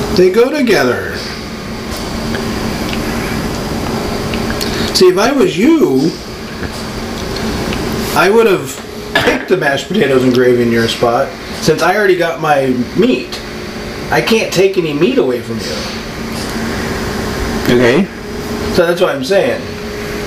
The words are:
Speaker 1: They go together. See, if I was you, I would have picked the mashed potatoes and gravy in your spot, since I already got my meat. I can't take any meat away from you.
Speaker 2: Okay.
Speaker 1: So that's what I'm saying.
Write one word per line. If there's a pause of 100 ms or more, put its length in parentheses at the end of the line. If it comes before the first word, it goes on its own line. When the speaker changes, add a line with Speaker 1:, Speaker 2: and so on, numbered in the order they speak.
(160)
Speaker 1:
They
go
together. (3750)
See,
if
I
was
you, (2000)
I
would
have (480)
picked
the
mashed
potatoes
and
gravy
in
your
spot, (340)
since
I
already
got
my (320)
meat. (720)
I
can't
take
any
meat
away
from
you. (2000)
Speaker 2:
Okay. (680)
Speaker 1:
So
that's
what
I'm
saying. (680)